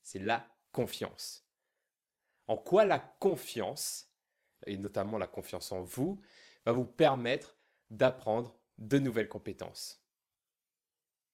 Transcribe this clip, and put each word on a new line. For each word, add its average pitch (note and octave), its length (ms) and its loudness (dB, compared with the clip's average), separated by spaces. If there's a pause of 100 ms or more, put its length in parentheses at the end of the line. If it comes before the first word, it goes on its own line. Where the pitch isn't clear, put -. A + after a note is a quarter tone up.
C'est - 160 -12
la A2+ 280 -2 (240)
confiance. - 720 -6 (1040)
En A2+ 80 2
quoi G3+ 300 6
la E3 140 4
confiance, - 1080 -4 (600)
et G2 100 -4
notamment G2+ 400 -4
la F#2+ 80 0
confiance - 460 -8
en F#2 100 -4
vous, D3 400 -4 (460)
va A#2 40 4
vous B2 140 2
permettre C3 720 2 (320)
d'apprendre A#2 640 2 (220)
de A#2 220 2
nouvelles A2+ 280 0
compétences ? - 800 -12 (1300)